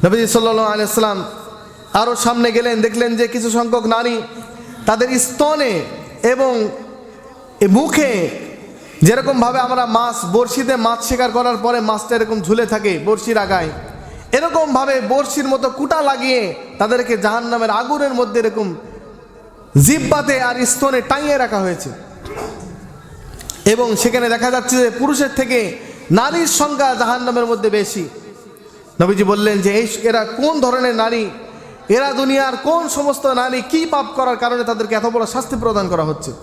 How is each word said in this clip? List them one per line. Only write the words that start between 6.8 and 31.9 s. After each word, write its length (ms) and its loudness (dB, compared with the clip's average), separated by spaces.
এ 80 6
মুখে 600 4
যেরকমভাবে 580 4
আমরা 260 2
মাছ, 300 2
বড়শিতে 440 2
মাছ 280 0
শিকার 260 0
করার 260 0
পরে 240 0
মাছটা 360 -2
এরকম 240 0
ঝুলে 260 2
থাকে 380 0
বড়শির 340 0
আগায়, 300 0
এরকমভাবে 760 2
বড়শির 400 0
মতো 220 0
কুটা 320 -2
লাগিয়ে 520 0
তাদেরকে 400 0
জাহান্নামের 520 0
আগুনের 440 0
মধ্যে 260 0
এরকম 340 -2
জিহ্বাতে 640 4
আর 240 0
স্তনে 340 2
টাঙিয়ে 380 0
রাখা 200 0
হয়েছে, 320 -2
এবং 320 2
সেখানে 320 2
দেখা 220 0
যাচ্ছে 260 0
যে 140 4
পুরুষের 460 0
থেকে 540 -2
নারীর 360 2
সংখ্যা 480 2
জাহান্নামের 520 0
মধ্যে 240 0
বেশি। 380 -2
নবীজি 220 4
বললেন 360 2
যে, 140 2
"এই, 140 2
এরা 220 2
কোন 360 -2
ধরনের 340 2
নারী? 360 0
এরা 240 2